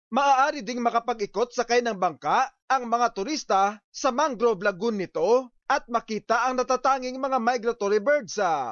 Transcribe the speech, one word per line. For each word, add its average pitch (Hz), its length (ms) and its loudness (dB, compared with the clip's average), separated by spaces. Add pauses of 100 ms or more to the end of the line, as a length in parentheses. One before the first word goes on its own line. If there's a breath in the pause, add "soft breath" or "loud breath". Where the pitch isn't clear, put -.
(120)
maaari 277 500 2
ding 240 220 -6
makapag-ikot 233 720 -2
sakay 240 240 2
ng 233 160 0
bangka 180 560 0 (160)
ang 247 240 0
mga 233 240 0
turista 208 640 0 (100)
sa - 220 -2
mangrove 233 500 0
lagoon 208 380 -2
nito 202 480 0 (240)
at 277 160 0
makita 226 580 -2
ang 254 140 0
natatanging 254 580 0
mga 262 220 -2
migratory 220 640 0
birds. 269 320 0 (360)